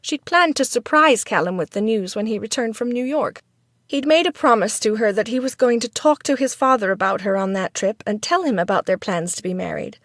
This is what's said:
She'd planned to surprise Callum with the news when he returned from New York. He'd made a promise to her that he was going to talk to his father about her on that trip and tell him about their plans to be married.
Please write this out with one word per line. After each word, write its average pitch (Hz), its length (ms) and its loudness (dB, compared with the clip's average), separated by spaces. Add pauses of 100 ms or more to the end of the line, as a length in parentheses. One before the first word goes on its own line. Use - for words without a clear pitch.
She'd - 240 -8
planned 339 320 2
to 269 80 0
surprise 294 600 2
Callum 180 320 0
with 170 140 -4
the - 100 -6
news 208 340 -2
when 208 120 -4
he 220 120 -2
returned 226 380 -4
from 240 140 -4
New 247 140 -2
York. 269 380 -2 (440)
He'd 277 200 -4
made 311 200 6
a 349 60 0
promise 226 480 2
to 214 160 0
her 220 160 2
that 208 160 0
he 240 120 -2
was 254 140 -4
going 240 260 2
to 240 80 -6
talk - 360 0
to 285 120 2
his 254 180 -2
father 254 360 2
about 196 320 0
her 196 140 0
on 190 180 -2
that 190 200 -4
trip 196 320 -4
and 214 160 -4
tell 359 200 0
him 269 160 0
about 185 280 0
their 185 120 0
plans 175 380 -4
to - 60 -10
be 180 120 -6
married. 180 500 -8